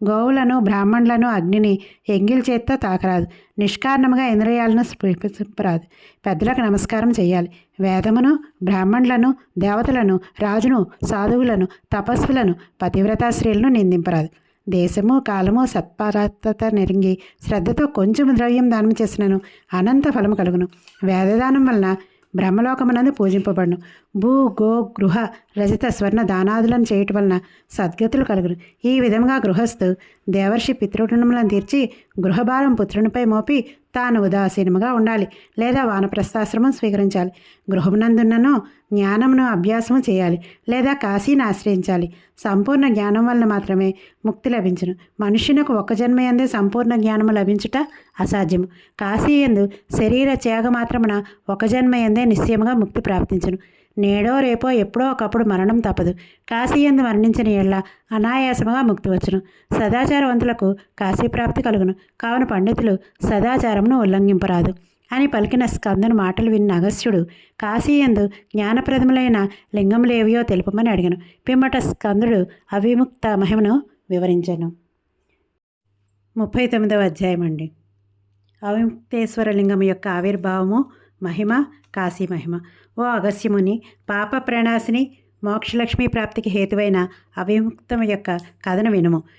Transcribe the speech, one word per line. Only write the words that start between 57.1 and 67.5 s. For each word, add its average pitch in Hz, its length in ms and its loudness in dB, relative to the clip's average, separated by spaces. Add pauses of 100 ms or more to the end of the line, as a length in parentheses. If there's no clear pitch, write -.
ఎడల 190 340 0 (300)
అనాయాసముగా 247 680 0
ముక్తి 208 300 0
వచ్చును. 190 300 -2 (340)
సదాచారవంతులకు 240 1000 0 (220)
కాశీ 196 280 -2
ప్రాప్తి 233 360 -4
కలుగును. 190 320 0 (260)
కావున 240 240 -2
పండితులు 214 540 -2 (240)
సదాచారమును 226 760 0
ఉల్లంఘింపరాదు 190 760 2 (380)
అని 269 140 0
పలికిన 247 380 0
స్కందుని 220 500 0
మాటలు 208 360 0
విన్న 208 220 2
అగస్త్యుడు, 180 540 0 (340)